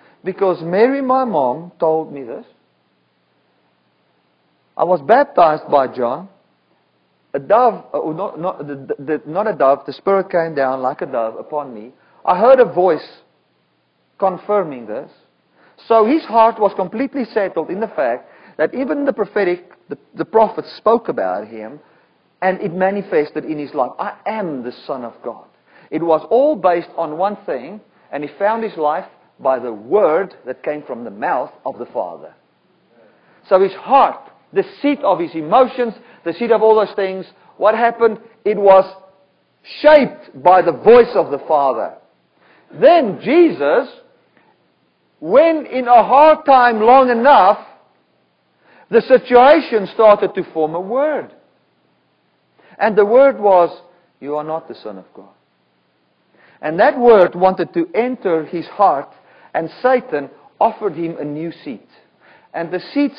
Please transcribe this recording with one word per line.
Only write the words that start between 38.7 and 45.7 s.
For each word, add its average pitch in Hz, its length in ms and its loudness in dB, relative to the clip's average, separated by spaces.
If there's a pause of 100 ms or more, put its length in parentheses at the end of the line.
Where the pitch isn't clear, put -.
shaped 285 600 2
by 180 200 4
the 170 100 0
voice 226 440 4
of 151 160 -2
the 139 80 -6
Father. 135 560 -2 (760)
Then 233 500 2
Jesus, 240 680 2 (1300)
when 285 460 2
in 247 220 -6